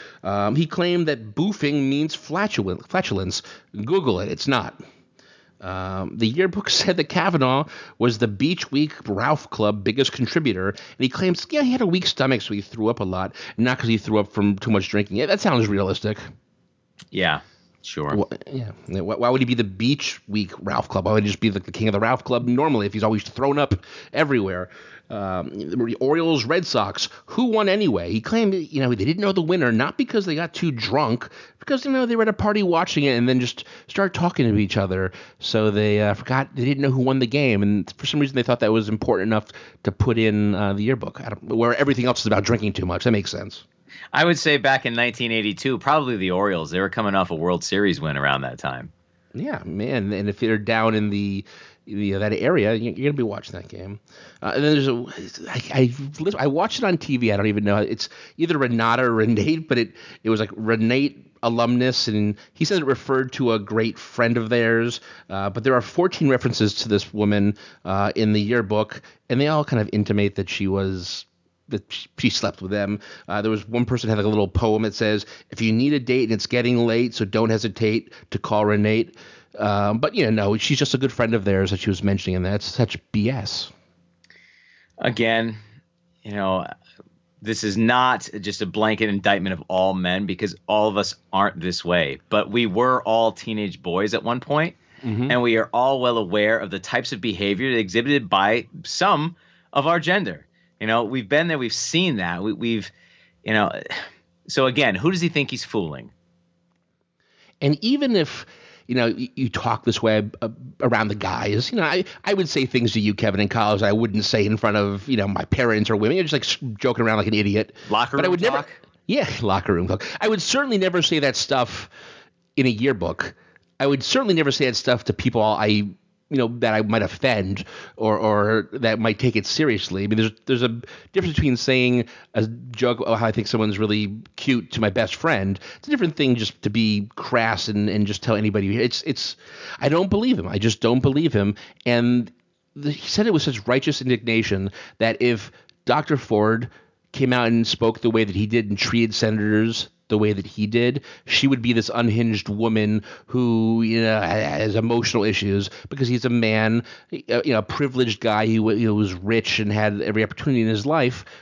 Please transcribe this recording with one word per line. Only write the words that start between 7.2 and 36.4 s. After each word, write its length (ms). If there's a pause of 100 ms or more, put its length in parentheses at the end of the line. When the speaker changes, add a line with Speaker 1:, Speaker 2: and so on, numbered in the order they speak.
Speaker 1:
was 200
the 100
Beach 420
Week 220 (160)
Ralph 400
Club 340
biggest 300
contributor, 560
and 100 (200)
he 100
claims, 420
yeah, 120
he 100
had 80
a 60
weak 200
stomach, 360
so 100
he 80
threw 280
up 120
a 40
lot, 300 (220)
not 220
'cause 100
he 80
threw 220
up 120
from 280
too 120
much 200
drinking. 260
Yeah, 80
that 160
sounds 260
realistic. 520 (920)
Speaker 2:
Yeah, 300 (400)
sure. 360
Speaker 1:
Wh-, 380
yeah. 180 (280)
Why, 140
why 160
would 100
he 60
be 80
the 100
Beach 640
Week 300
Ralph 320
Club? 160
Why 60
would 100
he 80
just 100
be, 100
like, 140
the 80
king 160
of 40
the 80
Ralph 220
Club 240
normally 400
if 60
he's 100
always 200
thrown 360
up 160 (380)
everywhere? 560 (400)
Um, 420
the 500
Orioles, 440
Red 220
Sox, 420 (180)
who 180
won 240
anyway? 420
He 100
claimed, 340
you 280
know, 60
they 160
didn't 160
know 100
the 100
winner, 300
not 260
because 300
they 80
got 180
too 200
drunk, 560 (320)
because, 240
you 80
know, 140
they 100
were 60
at 60
a 40
party 320
watching 400
it 80
and 160
then 100
just 240 (240)
started 320
talking 340
to 60
each 180
other. 360 (260)
So 320
they, 300
uh, 140
forgot, 420